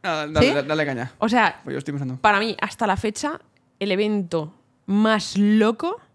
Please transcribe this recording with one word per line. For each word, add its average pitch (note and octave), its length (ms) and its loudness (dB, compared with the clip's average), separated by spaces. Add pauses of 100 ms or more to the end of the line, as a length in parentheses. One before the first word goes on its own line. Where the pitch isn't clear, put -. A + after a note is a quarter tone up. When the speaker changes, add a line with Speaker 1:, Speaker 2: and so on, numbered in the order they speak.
Speaker 1:
Ah, D#3 280 -4
dale, D#3 160 4
Speaker 2:
¿Sí? D4 60 2
Speaker 1:
dale, C#3 140 -2
dale D3+ 180 0
caña. B2+ 320 -6
Speaker 3:
O A3 100 0
sea, A3 360 2
Speaker 1:
Pues C#3 100 -10
yo C3+ 60 -4
estoy C#3 140 -8
pensando. C3 240 -6
Speaker 3:
para G3+ 220 4
mí, A3 220 -2
hasta - 240 -4
la G3 120 2
fecha, B3+ 420 -4 (400)
el G3+ 120 -4
evento F#3 640 -2 (320)
más G#3+ 540 2
loco, A3 600 2 (160)